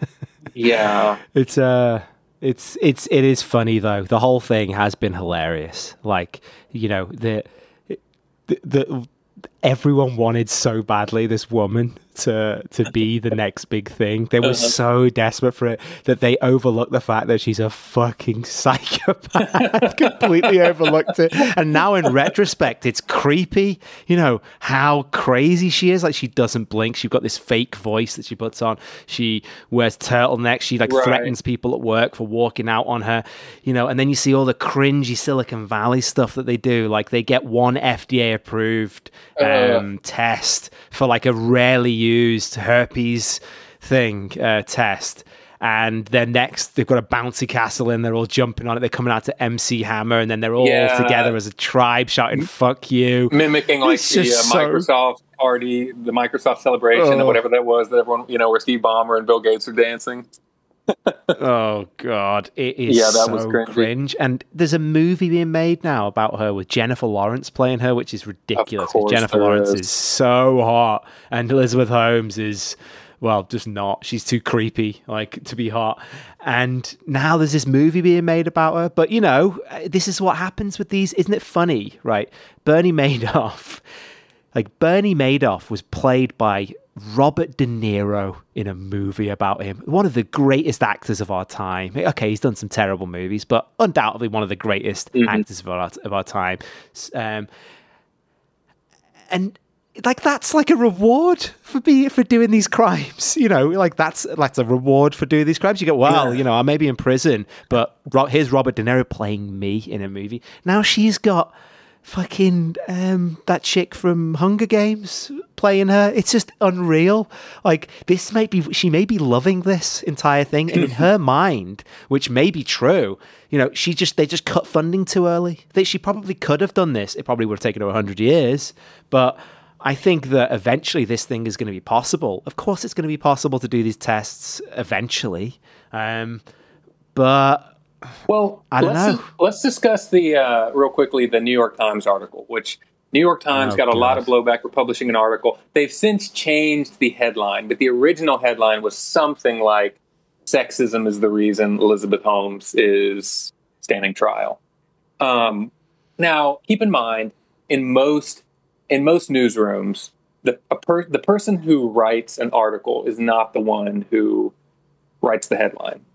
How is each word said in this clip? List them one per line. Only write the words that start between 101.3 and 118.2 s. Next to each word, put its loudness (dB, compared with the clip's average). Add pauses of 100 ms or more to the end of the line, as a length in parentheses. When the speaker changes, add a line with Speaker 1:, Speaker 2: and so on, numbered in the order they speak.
Speaker 2:
for -6
be-, 4
for 2
doing 4
these 4
crimes. 0
You 4
know, 4
like, 0
that's, -2 (100)
that's 0
a 0
reward 4
for -4
doing 2
these 0
crimes. 0
You 0
go, 2
"Well, 4
Speaker 1:
Yeah. -2
Speaker 2:
you 0
know, 2
I 2
may 2
be 2
in 0
prison, 0 (240)
but 0 (140)
Ro-, 4
here's 0
Robert 0
De -4
Niro 2
playing -8
me -2
in -8
a -8
movie." -12 (240)
Now 2
she's 2
got 0 (480)
fucking, -2 (140)
um, -2
that 0
chick -2
from 0
Hunger 0
Games -2 (240)
playing 2
her. 4
It's 0
just 0
unreal. 2 (320)
Like, 0 (200)
this 0